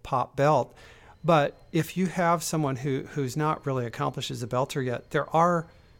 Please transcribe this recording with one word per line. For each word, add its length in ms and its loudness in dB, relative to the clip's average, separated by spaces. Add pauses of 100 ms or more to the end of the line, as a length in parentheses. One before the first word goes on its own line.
pop 340 -2
belt. 380 4 (500)
But 320 2 (160)
if 240 -2
you 100 2
have 360 0
someone 340 -2
who, 280 -2 (100)
who's 220 -4
not 300 -2
really 200 -2
accomplished 440 -6
as 120 -8
a 40 -6
belter 380 -2
yet, 260 -6
there 240 -2
are 320 4 (340)